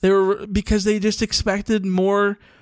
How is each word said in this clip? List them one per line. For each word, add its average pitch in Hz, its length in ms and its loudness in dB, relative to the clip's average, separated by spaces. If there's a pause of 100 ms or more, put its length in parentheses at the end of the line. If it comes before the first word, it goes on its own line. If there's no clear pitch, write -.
They 190 80 4
were, 196 360 2
because 208 380 0
they 214 160 0
just 208 200 -2
expected 202 640 -2
more 196 540 0 (240)